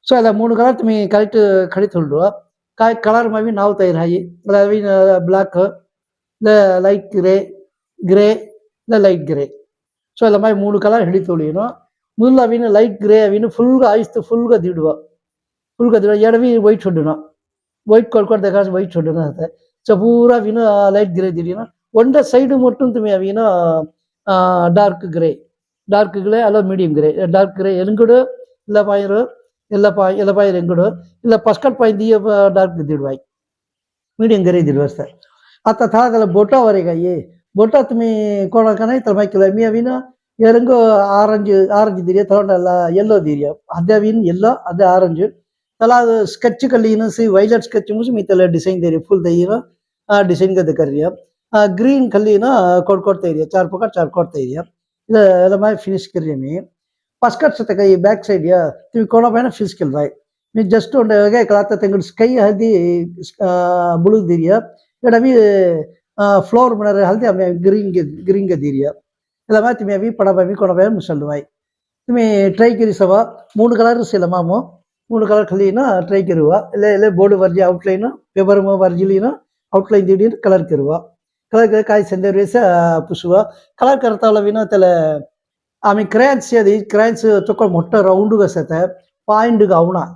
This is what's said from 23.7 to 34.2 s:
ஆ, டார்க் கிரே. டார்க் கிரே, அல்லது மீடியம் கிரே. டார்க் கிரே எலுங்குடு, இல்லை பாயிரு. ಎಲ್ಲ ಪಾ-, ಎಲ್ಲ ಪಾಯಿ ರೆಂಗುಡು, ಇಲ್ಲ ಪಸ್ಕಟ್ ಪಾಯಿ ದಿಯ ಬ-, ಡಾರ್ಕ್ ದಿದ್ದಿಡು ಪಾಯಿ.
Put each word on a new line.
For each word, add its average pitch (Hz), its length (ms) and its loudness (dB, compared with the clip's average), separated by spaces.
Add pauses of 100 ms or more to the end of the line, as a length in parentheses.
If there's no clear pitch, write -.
ஆ, 185 400 0
டார்க் 185 420 0
கிரே. 165 400 -4 (340)
டார்க் 202 280 0
கிரே, 202 280 -2
அல்லது 202 360 0
மீடியம் 170 180 -2
கிரே. 156 320 0
டார்க் 190 280 0
கிரே 190 280 -4
எலுங்குடு, 226 440 2 (380)
இல்லை 208 180 0
பாயிரு. 202 440 -2 (440)
ಎಲ್ಲ 208 180 2
ಪಾ-, 190 300 0
ಎಲ್ಲ 202 140 0
ಪಾಯಿ 202 180 2
ರೆಂಗುಡು, 175 380 -2 (360)
ಇಲ್ಲ 226 120 2
ಪಸ್ಕಟ್ 233 420 -2
ಪಾಯಿ 220 200 0
ದಿಯ 220 180 2
ಬ-, 202 380 2
ಡಾರ್ಕ್ 185 240 0
ದಿದ್ದಿಡು 147 260 -6
ಪಾಯಿ. 135 140 -8 (1000)